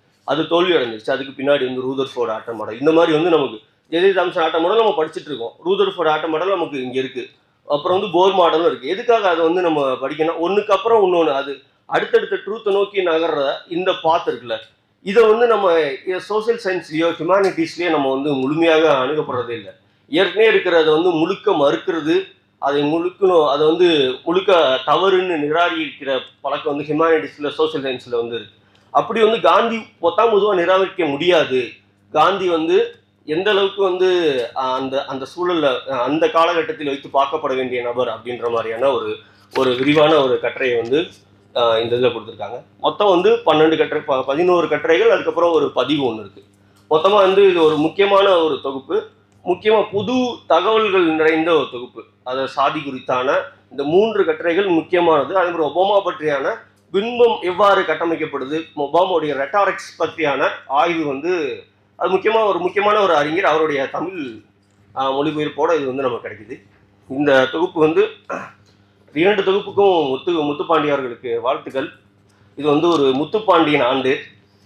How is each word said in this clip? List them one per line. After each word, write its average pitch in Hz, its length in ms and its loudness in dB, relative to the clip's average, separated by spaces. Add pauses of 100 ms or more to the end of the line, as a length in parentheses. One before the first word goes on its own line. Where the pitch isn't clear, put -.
(240)
அது 151 240 -2
தோல்வி 180 240 2
அடைஞ்சிருச்சு. 117 380 -2
அதுக்கு 135 320 -6
பின்னாடி 139 220 2
வந்து 127 180 -6
ரூதர்ஃபோர்டு 131 480 -4
ஆட்டம் 110 260 -8
மாடல், 107 220 -10
இந்த 147 140 2
மாதிரி 165 200 4
வந்து 160 180 0
நமக்கு 131 300 0 (300)
ஜே 165 100 0
ஜே 190 200 4
தாம்சன் 180 220 -2
ஆட்டம் 165 200 0
மாடல் 214 220 2
நம்ம 175 200 0
படிச்சுட்டு 156 220 -10
இருக்கோம், 117 280 -10 (100)
ரூதர்ஃபோர்டு 185 440 0
ஆட்டம் 160 220 -2
மாடல் 160 180 -2
நமக்கு 151 340 -4
இங்க 127 160 -6
இருக்கு, 131 300 -6 (380)
அப்புறம் 175 340 -2
வந்து 214 120 -6
போர் 185 200 4
மாடலும் 170 340 2
இருக்கு. 131 220 -4
எதுக்காக 220 400 0
அதை 165 160 0
வந்து 175 180 0
நம்ம 151 280 0
படிக்கணும்? 151 520 -4
ஒண்ணுக்கு 196 280 0
அப்புறம் 208 340 2
இன்னொன்னு, 170 280 2
அது 139 300 -6 (240)
அடுத்தடுத்த 190 600 -2
ட்ரூத்தை 208 260 -4
நோக்கி 196 340 0
நகர்ற 160 460 0 (160)
இந்த 180 340 -2
பாத் 165 260 0
இருக்குல்ல, 117 300 -6 (440)
இதை 208 220 4
வந்து 226 220 4
நம்ம 196 340 2 (360)
சோஷியல் 214 480 -4
சயின்ஸ்லயோ 170 480 -4
ஹியூமானிட்டிஸ்லயோ 165 800 -2
நம்ம 143 220 0
வந்து 139 200 -4
முழுமையாக 156 600 2
அணுகப்படுறதே 131 580 -4
இல்லை. 101 220 -12 (360)
ஏற்கனவே 190 480 2
இருக்கிறத 170 360 2
வந்து 170 180 2
முழுக்க 175 420 0
மறுக்கிறது, 160 720 0 (360)
அதை 147 360 0
முழுக்கணும், 175 540 2
அதை 147 180 0
வந்து 156 580 2
முழுக்க 170 640 2
தவறுன்னு 180 520 2
நிராகரிக்கிற 147 840 -2 (200)
பழக்கம் 147 360 -6
வந்து 147 180 -6
ஹியூமானிட்டிஸ்ல, 151 540 0
சோஷியல் 156 360 -2
சயின்ஸ்ல 123 260 -8
வந்து 117 240 -4
இருக்கு. 107 200 -12 (360)
அப்படி 220 320 0
வந்து 214 180 2
காந்தி 208 360 2
பொத்தாம் 214 560 -2
பொதுவா 208 220 2
நிராகரிக்க 180 540 0
முடியாது. 139 600 0 (440)
காந்தி 180 360 2
வந்து 170 520 0 (240)
எந்த 175 260 -2
அளவுக்கு 196 320 0
வந்து, 180 580 2 (160)
அ, - 40 -4
அந்த, 131 440 -4
அந்த 135 220 -10 (100)
சூழல்ல, 160 540 -2
அ, 127 120 -2
அந்த 156 280 0
காலகட்டத்தில் 165 560 0
வைத்து 139 220 -6
பார்க்கப்பட 139 460 0
வேண்டிய 123 280 -4
நபர் 120 260 -2
அப்படின்ற 113 420 -8
மாதிரியான 117 400 -2
ஒரு, 107 260 -2 (380)
ஒரு 127 200 2
விரிவான 151 460 4
ஒரு 127 200 0
கட்டுரையை 120 400 -2
வந்து, 139 300 -2 (460)
அ, 113 260 2
இந்த 117 140 -2
இதுல - 20 0
கொடுத்திருக்காங்க. 113 640 -4 (180)
மொத்தம் 156 280 0
வந்து 190 260 4
பன்னெண்டு 156 420 2
கட்டுரை, 147 260 -2
ப-, 135 200 -2
பதினோரு 160 460 0
கட்டுரைகள், 165 420 2
அதுக்கப்புறம் 170 420 0
ஒரு 143 200 2
பதிவு 135 400 -2
ஒண்ணு 110 80 -10
இருக்கு. 98 220 -18 (480)
மொத்தமா 160 240 4
வந்து 196 360 6
இது 175 120 2
ஒரு 156 140 4
முக்கியமான 196 600 2
ஒரு 156 260 0
தொகுப்பு, 135 460 -6 (380)
முக்கியமா 202 440 2
புது 233 460 -2 (100)
தகவல்கள் 190 580 2
நிறைந்த 160 500 2
ஒரு 135 180 0
தொகுப்பு. 120 320 -14 (180)
அதாவது 131 260 -6
சாதி 147 320 -2
குறித்தான 135 600 -2 (300)
இந்த 135 120 -8
மூன்று 196 420 2
கட்டுரைகள் 165 420 -2
முக்கியமானது. 165 720 2
அதே 175 140 0
மாதிரி 165 180 -2
ஒபாமா 196 360 2
பற்றியான 151 500 -4 (380)
பின்பம் 214 480 2
எவ்வாறு 190 420 2
கட்டமைக்கப்படுது, 156 840 -4 (120)
ஒபாமாவுடைய 156 580 0
ரெட்டாரிக்ஸ் 185 640 -2
பற்றியான 156 500 -2 (180)
ஆய்வு 160 400 0
வந்து, 139 560 -4 (340)
அது 185 180 -2
முக்கியமா 214 300 2
ஒரு 185 140 0
முக்கியமான 202 420 0
ஒரு 185 140 2
அறிஞர், 156 300 0
அவருடைய 156 460 0
தமிழ், 143 500 -8 (560)
ஆ, 135 160 -2
மொழிபெயர்ப்போட 151 640 -2
இது 139 100 -2
வந்து 131 160 -4
நமக்கு 117 260 -4
கிடைக்குது. 104 340 -18 (460)
இந்த 135 380 2
தொகுப்பு 165 340 -2
வந்து 170 280 2 (1040)
இரண்டு 196 300 2
தொகுப்புக்கும் 190 640 2
முத்து, 131 240 -2
முத்துப்பாண்டி 151 560 0
அவர்களுக்கு 123 520 -4
வாழ்த்துக்கள். 139 520 -4 (640)
இது 143 120 -4
வந்து 156 200 4
ஒரு 156 160 4
முத்துப்பாண்டியின் 147 800 2
ஆண்டு, 131 380 0 (460)